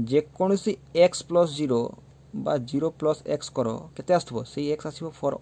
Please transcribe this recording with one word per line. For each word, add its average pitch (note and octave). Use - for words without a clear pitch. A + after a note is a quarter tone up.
ଯେକୌଣସି F#3
ଏକ୍ସ F3
plus E3+
zero C3
ବା C#3+
zero C#3+
plus D3+
ଏକ୍ସ D3
କର, A#2+
କେତେ -
ଆସୁଥିବ? C#3+
ସେଇ D3
ଏକ୍ସ D3+
ଆସିବ D#3+
for C#3